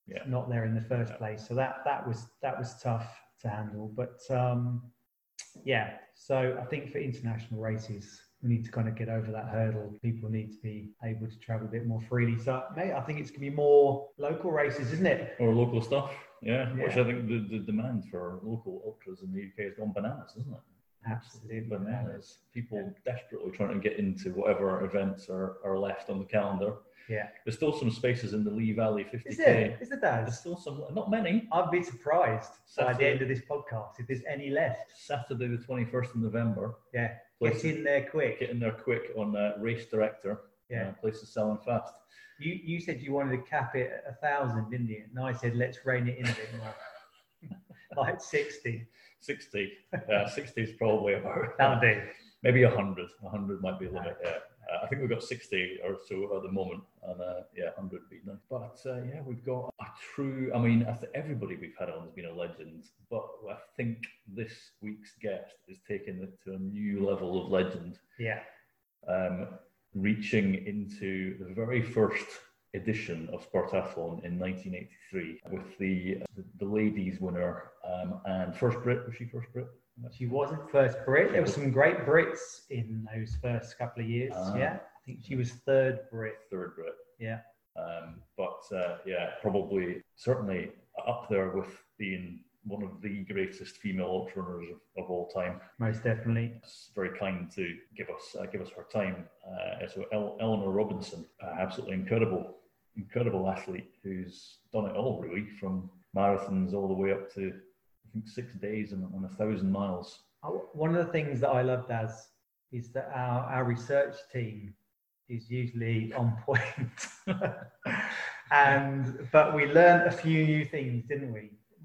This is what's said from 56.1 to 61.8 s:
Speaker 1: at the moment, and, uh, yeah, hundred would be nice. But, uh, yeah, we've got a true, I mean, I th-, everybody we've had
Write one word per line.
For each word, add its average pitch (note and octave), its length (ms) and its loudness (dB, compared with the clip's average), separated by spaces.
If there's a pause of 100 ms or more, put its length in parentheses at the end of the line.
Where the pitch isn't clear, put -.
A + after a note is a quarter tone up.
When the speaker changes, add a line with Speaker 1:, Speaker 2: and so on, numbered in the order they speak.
Speaker 1:
at F#2+ 60 -6
the F#2 80 -6
moment, F#2 320 -2 (200)
and, F2+ 160 -8
uh, F2+ 220 -6 (140)
yeah, F2 200 -4
hundred F#2 260 -10
would - 80 -20
be E2+ 160 -20
nice. G2+ 120 -12 (120)
But, A#2+ 360 -10
uh, B2 180 -6
yeah, C#3 220 -10
we've B2 200 -10
got B2 360 -4
a A2 40 -12 (300)
true, C3 400 -2
I A#2+ 40 4
mean, A#2 280 6
I A2+ 60 -2
th-, - 200 -10
everybody C3 440 -4
we've - 200 -12
had F2 120 -4